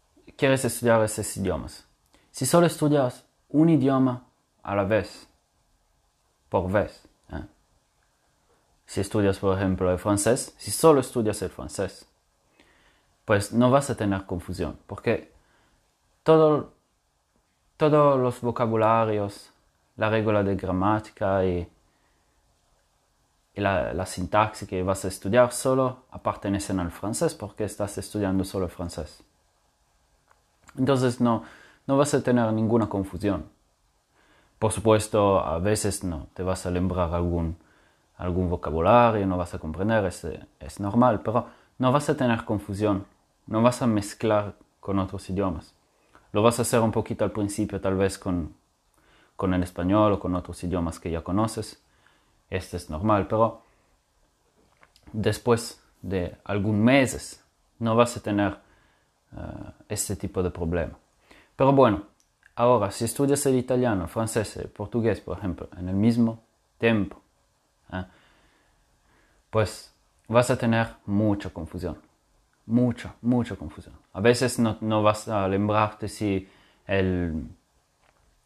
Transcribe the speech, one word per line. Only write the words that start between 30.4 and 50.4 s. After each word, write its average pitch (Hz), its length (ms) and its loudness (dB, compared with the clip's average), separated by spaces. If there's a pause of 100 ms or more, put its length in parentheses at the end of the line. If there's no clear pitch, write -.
Entonces 131 420 0
no, 117 260 2 (420)
no 135 100 0
vas 143 160 2
a 131 100 2
tener 120 300 2
ninguna 110 380 2
confusión. 95 580 -4 (1080)
Por 110 120 0
supuesto, 104 680 4
a 80 180 -4
veces 101 460 -2
no, 82 300 -6
te 92 80 -10
vas 92 240 -4
a 90 40 -2
lembrar 90 440 0
algún, 85 420 -2 (600)
algún 90 320 -2
vocabulario, 95 760 2
no 92 100 0
vas 90 180 -6
a 90 40 -10
comprender, 98 460 -2
es, 87 200 -6 (360)
es - 180 -16
normal, 104 460 2
pero 117 220 -2 (320)
no 127 120 2
vas 147 180 0
a 151 80 0
tener 117 280 0
confusión, 101 600 -2 (440)
no 110 120 -2
vas 123 220 2
a 123 60 0
mezclar 104 640 0 (240)
con 98 220 -2
otros 95 280 -6
idiomas. 92 460 -4 (560)
Lo 104 100 0
vas 117 200 4
a - 20 0
hacer 120 160 0
un 113 140 2
poquito 107 320 -4
al 98 80 -2
principio, 101 480 -4
tal 95 160 -2
vez 95 220 0
con, 87 360 -6 (800)
con 92 180 -2
el 90 120 0
español 101 480 2
o 92 80 -2
con 90 160 -4
otros 87 260 -10